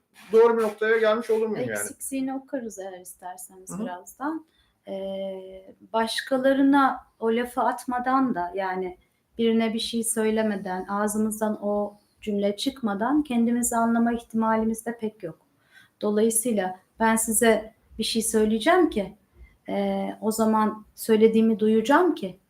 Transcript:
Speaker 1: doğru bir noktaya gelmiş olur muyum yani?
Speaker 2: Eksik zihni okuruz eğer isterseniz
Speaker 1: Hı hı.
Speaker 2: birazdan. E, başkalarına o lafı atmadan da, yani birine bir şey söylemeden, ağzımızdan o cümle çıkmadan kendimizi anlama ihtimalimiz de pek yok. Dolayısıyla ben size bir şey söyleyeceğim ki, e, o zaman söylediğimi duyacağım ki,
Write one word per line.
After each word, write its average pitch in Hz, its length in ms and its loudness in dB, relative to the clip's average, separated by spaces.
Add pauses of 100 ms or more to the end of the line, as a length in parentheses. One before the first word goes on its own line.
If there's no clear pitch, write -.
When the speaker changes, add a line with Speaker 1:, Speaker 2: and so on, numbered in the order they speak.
(320)
Speaker 1:
doğru 226 260 6
bir 226 60 2
noktaya 214 340 0
gelmiş 220 320 0
olur 220 180 2
muyum 214 220 -4
yani? 208 100 -4
Speaker 2:
Eksik - 240 -10
zihni 269 300 -6
okuruz 254 460 -10
eğer 185 200 -12
isterseniz 185 720 -18
Speaker 1:
Hı 170 40 -12
hı. 185 60 -10
Speaker 2:
birazdan. 240 640 -10 (420)
E, 196 60 -10 (1000)
başkalarına 269 1040 2 (200)
o 226 80 -2
lafı 240 340 -2
atmadan 247 760 0
da, 175 200 -4
yani 185 420 -4 (400)
birine 226 360 2
bir 226 60 -4
şey 226 240 -4
söylemeden, 214 840 -2
ağzımızdan 214 800 -2
o 208 320 -2 (240)
cümle 202 360 -2
çıkmadan 254 680 -2
kendimizi 240 520 0
anlama 233 380 2
ihtimalimiz 220 720 -2
de 233 120 -6
pek 214 260 -8
yok. 160 140 -12 (640)
Dolayısıyla 208 800 0 (200)
ben 226 160 4
size 220 580 2 (260)
bir 220 40 -4
şey 220 180 -2
söyleyeceğim 226 680 4
ki, 196 240 -4 (560)
e, 196 360 -2 (160)
o 220 100 0
zaman 214 540 0 (100)
söylediğimi 220 640 4
duyacağım 226 560 4
ki, 185 200 -8 (140)